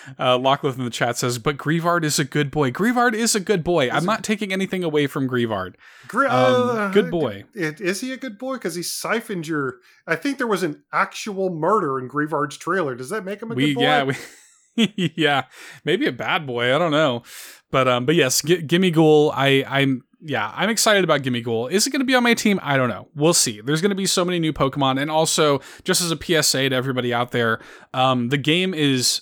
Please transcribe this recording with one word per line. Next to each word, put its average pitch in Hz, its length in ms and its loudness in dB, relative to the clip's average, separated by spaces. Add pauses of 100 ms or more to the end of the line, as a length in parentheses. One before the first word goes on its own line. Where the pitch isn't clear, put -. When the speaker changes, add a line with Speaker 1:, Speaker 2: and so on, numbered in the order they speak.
(180)
Speaker 1:
Uh, 127 200 2
Lachlan 135 420 0
in 127 60 -4
the 117 40 -4
chat 120 280 -2
says, 123 200 -2
"But 139 200 -2
Greavard 165 480 0
is 147 120 0
a 156 60 2
good 143 260 -2
boy." 135 220 0
Greavard 240 420 2
is 226 220 0
a 208 60 0
good 185 200 0
boy. 156 280 2
I'm 117 80 0
Speaker 2:
Is 156 80 0
Speaker 1:
not 196 180 -2
taking 208 300 -4
anything 190 280 -2
away 151 260 2
from 135 200 -4
Greavard. 110 460 -2 (340)
Speaker 2:
Gre-, 262 200 0
Speaker 1:
Um, 247 500 4
Speaker 2:
uh, 202 140 -2
Speaker 1:
good 202 200 2
boy. 117 320 -4 (100)
Speaker 2:
it, 160 280 -6
is 196 180 -2
he 254 140 -8
a 254 40 -10
good 226 200 -12
boy? 262 200 -8
'Cause 180 180 -8
he 175 80 -8
siphoned 185 640 -6
your, 143 300 -4 (280)
I 165 80 0
think 269 220 -6
there 240 100 -4
was 185 160 0
an 151 180 -6 (120)
actual 190 600 -2
murder 160 460 0
in 127 80 -10
Greavard's 147 480 -2
trailer. 165 400 -4
Does 127 140 -12
that 202 160 -8
make 208 160 -10
him 226 100 -10
a 127 40 -6
Speaker 1:
We, 143 180 0
Speaker 2:
good - 20 -2
boy? - 60 -2
Speaker 1:
yeah, 143 220 2 (760)
we, 226 160 2 (100)
<laughs> 160 140 -2
yeah, 143 260 2 (400)
maybe 196 240 0
a 143 60 -2
bad 147 340 -4
boy. 120 260 0
I 143 40 2
don't 170 140 2
know. 143 320 0 (460)
But, 131 200 2
um, 123 160 0
but 156 100 2
yes, 135 280 2
G-, 170 200 2
Gimmighoul, 156 720 4
I, 135 320 4
I'm, 135 360 0 (240)
yeah, 110 280 -4
I'm 175 140 -2
excited 208 340 4
about 151 180 0
Gimme 123 200 -2
Ghoul. 117 260 -2
Is 190 180 0
it 269 60 -4
gonna 277 120 -2
be 254 120 2
on 247 80 4
my 233 100 4
team? 208 300 2
I 143 140 0
don't 127 120 2
know. 95 260 -8
We'll 156 180 4
see. 107 280 0
There's 151 200 0
gonna 202 140 0
be 190 120 -4
so 180 180 0
many 175 140 -2
new 156 140 0
Pokemon. 135 460 0
And 151 120 -4
also, 156 500 2 (220)
just 175 180 0
as 170 100 -2
a 160 60 0
P 165 180 -2
S 147 200 2
A 135 120 2
to 131 80 0
everybody 127 380 -2
out 120 180 -2
there, 113 280 0 (340)
um, 127 360 2
the 143 80 0
game 175 360 0
is, 139 480 0